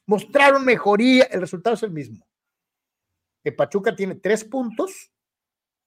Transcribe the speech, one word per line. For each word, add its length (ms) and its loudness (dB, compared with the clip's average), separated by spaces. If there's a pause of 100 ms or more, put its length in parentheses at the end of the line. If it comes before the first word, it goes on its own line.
mostraron 580 2
mejoría". 640 4
El 160 -6
resultado 340 -4
es 80 -8
el 80 -8
mismo. 360 -14 (1160)
Que 100 -6
Pachuca 440 -2
tiene 200 -8
tres 280 -2
puntos 680 -8 (760)